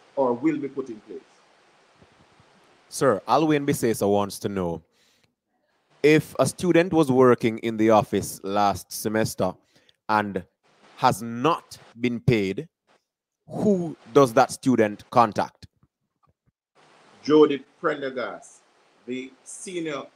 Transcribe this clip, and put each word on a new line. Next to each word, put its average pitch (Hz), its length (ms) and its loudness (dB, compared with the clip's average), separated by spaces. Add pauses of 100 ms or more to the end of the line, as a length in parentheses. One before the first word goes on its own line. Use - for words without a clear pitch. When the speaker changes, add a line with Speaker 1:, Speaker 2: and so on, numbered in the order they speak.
(180)
Speaker 1:
or 127 180 0
will 151 240 -2
be 135 100 -8
put 131 220 -10
in 107 100 -16
place. 87 200 -18 (1700)
Speaker 2:
Sir, 117 360 0
Alwyn 143 400 0
Bisesa 113 420 0
wants 101 320 0
to - 80 -6
know, 90 340 -6 (1200)
if 151 360 4
a 135 80 2
student 170 460 0
was 160 180 2
working 123 480 4
in 113 200 -6
the 110 120 4
office 101 540 0
last 98 480 -2
semester 110 640 -4 (540)
and 101 360 -2 (540)
has 120 240 0
not 120 560 -4 (200)
been 120 220 -4
paid, 110 480 -2 (800)
who 175 480 -2 (160)
does 131 220 4
that 127 180 2
student 110 580 -2
contact? 104 560 0 (1600)
Speaker 1:
Jody 147 420 4 (160)
Prendergast, 131 800 -8 (480)
the 127 260 -12 (120)
senior 160 580 -10 (140)